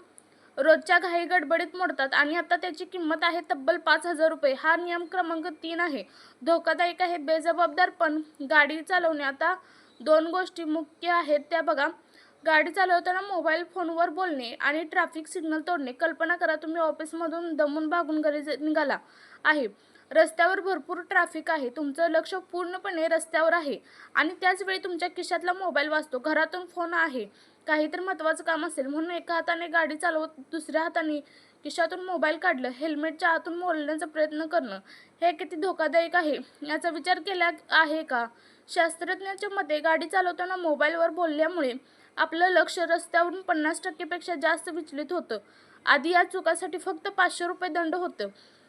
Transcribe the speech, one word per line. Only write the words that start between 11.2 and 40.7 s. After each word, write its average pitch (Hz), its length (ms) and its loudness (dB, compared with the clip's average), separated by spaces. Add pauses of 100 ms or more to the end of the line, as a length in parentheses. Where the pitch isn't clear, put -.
त्या 330 100 2
बघा. 311 280 2 (560)
गाडी 311 260 4
चालवताना 359 520 2
मोबाईल 339 420 0 (100)
फोनवर 339 360 0
बोलणे 302 420 -4
आणि 302 320 -2
ट्रॅफिक 320 420 -2
सिग्नल 311 400 -4
तोडणे. 285 260 -2
कल्पना 330 440 0
करा, 320 200 0
तुम्ही 320 240 -4
ऑफिसमधून 320 760 -4
दमून 302 320 0
भागून 311 320 0
घरी 302 200 0
ज-, 285 200 -6
निघाला 302 380 0 (460)
आहे, 294 220 2 (440)
रस्त्यावर 339 500 4
भरपूर 349 400 -4
ट्रॅफिक 339 500 0
आहे, 285 200 0
तुमचं 311 400 -2
लक्ष 320 240 0 (180)
पूर्णपणे 359 560 -4
रस्त्यावर 330 440 2
आहे 294 240 0 (380)
आणि 320 260 2
त्याच 381 220 2
वेळी 381 160 -2
तुमच्या 359 300 -4
खिशातला 349 460 -2
मोबाईल 311 340 0
वाजतो, 302 300 -2
घरातून 320 480 0
फोन 339 280 -4
आहे, 277 300 0 (420)
काहीतरी 302 340 0
महत्त्वाचं 320 440 -2
काम 320 220 -2
असेल 285 200 -4
म्हणून 320 240 -4
एका 339 240 -6
हाताने 330 340 -2
गाडी 311 280 0
चालवत 320 320 0 (240)
दुसऱ्या 311 300 -2
हाताने 330 360 -2 (460)
खिशातून 339 400 -2
मोबाईल 320 340 0
काढलं, 262 320 0
हेल्मेटच्या 311 580 -2
आतून 330 300 0
मोडण्याचा 320 480 -2
प्रयत्न 311 400 -2
करणं, 269 320 -2 (440)
हे 339 100 4
किती 339 240 -8
धोकादायक 330 600 2
आहे 302 200 2 (320)
याचा 320 220 -2
विचार 359 300 0
केला 349 300 0 (220)
आहे 311 300 4
का? 247 220 -2 (440)
शास्त्रज्ञांच्या 370 840 -2
मते 302 300 -2
गाडी 320 260 2
चालवताना 359 500 0
मोबाईलवर 330 540 2